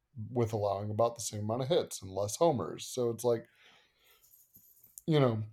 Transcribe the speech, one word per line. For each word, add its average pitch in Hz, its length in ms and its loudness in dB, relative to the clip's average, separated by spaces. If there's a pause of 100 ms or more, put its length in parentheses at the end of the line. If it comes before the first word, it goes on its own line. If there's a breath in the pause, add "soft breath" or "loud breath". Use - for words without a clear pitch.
(320)
with 120 200 2
allowing 104 380 0
about 117 260 2
the 110 60 -12
same 107 200 -6
amount 113 200 -2
of 127 60 -4
hits - 340 0
and 95 100 -12
less 101 240 -2
homers. 143 500 0
So 120 240 -2
it's 113 140 -8
like, 117 220 2 (1600 soft breath)
you 156 120 4
know, 117 240 4 (100)